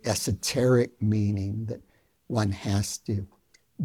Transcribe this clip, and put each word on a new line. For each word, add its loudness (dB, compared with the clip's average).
esoteric 0
meaning 0
that -8
one 0
has -2
to -4